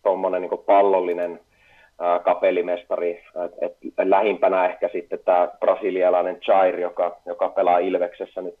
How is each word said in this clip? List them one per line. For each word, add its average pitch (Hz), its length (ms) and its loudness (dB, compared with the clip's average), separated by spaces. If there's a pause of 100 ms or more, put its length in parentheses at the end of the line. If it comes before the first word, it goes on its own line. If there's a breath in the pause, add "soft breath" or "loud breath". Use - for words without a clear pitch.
tommonen 92 380 0
niinku 90 160 -4
pallollinen, 90 800 2 (600 soft breath)
ää, 87 200 0
kapellimestari, 87 1040 -2 (220)
et, 87 160 -10
et - 480 -4
lähimpänä 95 560 2
ehkä 90 280 -2
sitten 90 320 -8
tää 87 220 4 (120)
brasilialainen 90 800 0 (100)
Jair, 92 320 2
joka, 90 460 -4
joka 87 240 -4
pelaa 90 300 2
Ilveksessä 90 600 -4
nyt 90 200 -12